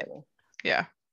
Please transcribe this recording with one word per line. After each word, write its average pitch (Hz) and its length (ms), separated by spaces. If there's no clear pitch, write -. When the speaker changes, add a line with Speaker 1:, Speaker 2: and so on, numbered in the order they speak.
Speaker 1:
Absolutely. - 220
Speaker 2:
yeah. - 220